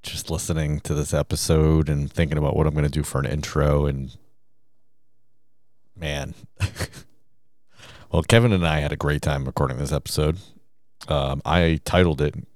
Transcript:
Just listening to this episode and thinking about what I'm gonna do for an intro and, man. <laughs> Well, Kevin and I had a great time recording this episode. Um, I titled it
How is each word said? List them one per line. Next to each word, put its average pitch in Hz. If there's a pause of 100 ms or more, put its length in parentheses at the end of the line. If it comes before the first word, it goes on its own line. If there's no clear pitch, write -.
Just -
listening 78
to -
this 73
episode 78
and 71
thinking 76
about 71
what 78
I'm 76
gonna 73
do 76
for -
an 67
intro 73
and, 67 (1800)
man. 73 (240)
<laughs> - (1500)
Well, 82
Kevin 117
and 87
I 78
had 73
a 73
great 73
time 71
recording 65
this 69
episode. 76 (720)
Um, 69
I 82
titled 85
it 73 (220)